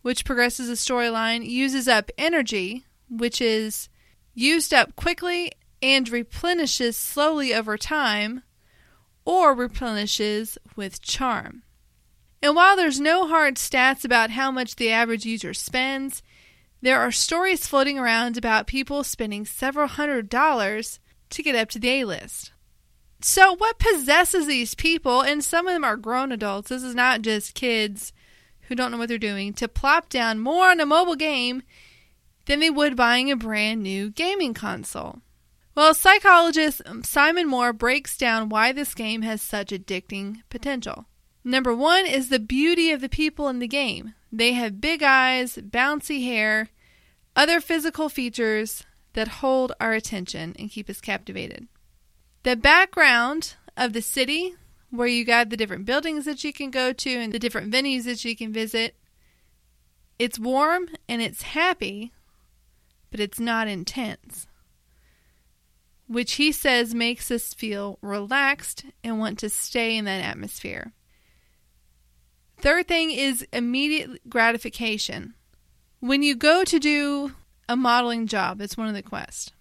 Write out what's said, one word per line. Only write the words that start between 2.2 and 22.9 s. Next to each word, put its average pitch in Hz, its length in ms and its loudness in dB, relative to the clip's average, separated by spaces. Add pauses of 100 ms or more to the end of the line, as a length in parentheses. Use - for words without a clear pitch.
which 233 320 -2
is 220 480 -2 (440)
used 294 400 2
up 254 220 4
quickly 349 560 -2 (300)
and 262 280 2
replenishes 240 880 -2
slowly 294 580 -2
over 214 240 -2
time, 233 680 -2 (840)
or 339 280 6
replenishes 220 1040 -2 (180)
with 196 260 -10
charm. - 640 -4 (800)
And 294 120 4
while 370 200 8
there's 311 240 2
no 330 280 4
hard 311 280 4
stats 262 480 2
about 233 280 2
how 269 180 -2
much 254 280 -6
the 226 140 0
average 226 340 0
user 220 280 -6
spends, 269 720 -4 (580)
there 254 180 4
are 240 120 2
stories 349 560 0
floating 277 320 2
around 240 380 0
about 220 280 2
people 269 380 -4
spending 214 420 -6
several 277 420 -2
hundred 262 420 -4
dollars 233 680 0 (320)
to - 120 -8
get 294 120 0
up 220 140 2
to 233 100 -10
the 247 220 0
A-list. - 500 -8 (720)